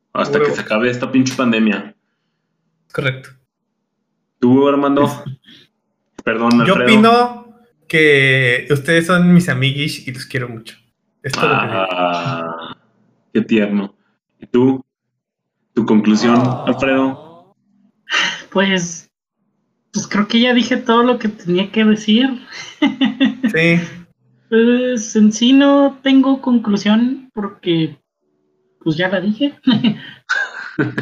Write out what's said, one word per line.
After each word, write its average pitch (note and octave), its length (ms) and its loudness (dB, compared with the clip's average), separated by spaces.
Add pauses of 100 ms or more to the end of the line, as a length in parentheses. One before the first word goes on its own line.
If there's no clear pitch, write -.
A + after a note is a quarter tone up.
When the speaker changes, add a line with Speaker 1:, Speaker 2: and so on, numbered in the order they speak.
(120)
Speaker 1:
hasta G#2+ 260 -2
que A2 80 2
se G#2+ 40 0
Speaker 2:
Cubrebocas. - 140 -6
Speaker 1:
acabe A2+ 260 -2
esta B2 220 -6
pinche B2+ 220 2
pandemia. A2 600 0 (1000)
Speaker 2:
Correcto. C3+ 380 -6 (1080)
Speaker 1:
Tú, C3 280 4
Armando. C#3 560 0 (500)
Speaker 2:
<laughs> - 500 -20
Speaker 1:
Perdón, A#2 420 0
Speaker 2:
Yo F3+ 80 2
Speaker 1:
Alfredo. B2 100 0
Speaker 2:
opino A3+ 720 2 (300)
que C3+ 840 2
ustedes E3 360 0
son F3 280 4
mis E3+ 140 4
amiguis C#3 580 -4
y B2+ 60 -10
los - 140 -14
quiero B2 220 -6
mucho. A2 280 -16 (460)
Es C3 100 -10
todo - 160 -2
lo G#2+ 120 0
que G#2+ 60 -4
digo. F#2+ 240 -4
Speaker 1:
Ah, E2+ 840 -6 (560)
qué A2 100 0
tierno. G2+ 520 -2 (460)
¿Y - 60 -20
tú? B2+ 380 0 (920)
¿Tu G#2+ 120 0
conclusión, A2 540 2 (260)
Alfredo? C3+ 880 -4 (960)
Speaker 3:
Pues, F#3+ 580 -2 (840)
pues G#3 140 -6
creo G3+ 220 -2
que A#3 120 0
ya B3 140 2
dije B3 220 0
todo A#3+ 260 0
lo A#3+ 160 0
que A3 100 -6
tenía F#3 440 -4
que A3 120 0
decir. G#3+ 440 2 (520)
<laughs> - 720 -2
Speaker 2:
Sí. E3+ 280 2 (680)
Speaker 3:
Pues, A#3+ 680 0
en G#3+ 160 6
sí A#3+ 200 2
no C#4 500 4
tengo C4+ 380 2
conclusión A3 960 0
porque, E3+ 600 -4 (840)
pues, D#3 140 -2
ya F3+ 120 -2
la F#3 120 -4
dije. G#3+ 340 -4 (100)
<laughs> B3 340 0 (1040)